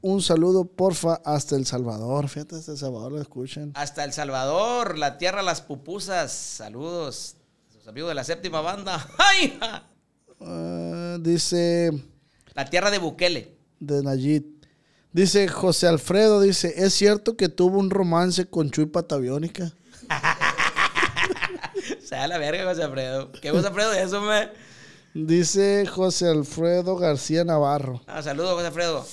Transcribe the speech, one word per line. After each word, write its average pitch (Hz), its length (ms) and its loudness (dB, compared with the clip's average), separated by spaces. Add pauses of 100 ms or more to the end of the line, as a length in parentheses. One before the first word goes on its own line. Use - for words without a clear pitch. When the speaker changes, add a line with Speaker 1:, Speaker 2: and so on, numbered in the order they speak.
Speaker 1:
un 190 220 0
saludo, 180 420 4
porfa, 175 520 0 (100)
hasta 147 300 -2
El 135 100 0
Salvador. 123 640 -4
Fíjate, 147 280 -12
hasta 160 160 -12
El 143 60 -12
Salvador 127 340 -8
lo 151 80 -8
escuchan. 143 540 -10
Speaker 2:
Hasta 143 300 -6
El 139 100 -8
Salvador, 160 800 -2
la 143 220 -2
tierra 185 220 0
de 196 60 -2
las 165 140 -2
pupusas. 170 720 -6
Saludos. 135 1040 -10 (340)
Sus - 160 -20
amigos 127 220 -10
de 165 60 -4
la 135 100 -6
séptima 165 380 -6
banda. 185 500 -6
<laughs> - 60 -20
¡Ay! 381 400 6 (840)
Speaker 1:
Ah, 170 800 -8
dice 170 680 2 (640)
Speaker 2:
La 139 100 -4
tierra 175 260 2
de 202 80 0
Bukele. 170 560 -2 (240)
Speaker 1:
De 143 240 0
Nayit. 139 440 2 (680)
Dice 185 360 4
José 180 380 2
Alfredo: 196 560 4
dice, 180 340 2
"¿Es 185 160 4
cierto 208 460 4
que 185 100 2
tuvo 180 300 4
un 196 100 2
romance 180 640 2
con 151 200 0
Chuy 156 140 2
Pataviónica?" 156 880 -4 (380)
Speaker 2:
<laughs> - 1900 -2
Se - 120 -10
da 135 120 -2
la 175 80 -4
verga, 160 320 -4
José 170 140 -2
Alfredo. 135 500 -6
¿Qué - 180 -8
José 170 180 2
Alfredo 208 260 0
es 185 140 0
eso, 202 120 -2
me? 208 300 0 (640)
Speaker 1:
Dice 185 720 2
José 180 420 0
Alfredo 170 680 2
García 160 480 2
Navarro. 143 640 0
Speaker 2:
Ah, 151 160 -10
saludos, 156 340 -2
José 175 100 -4
Alfredo. 160 460 -4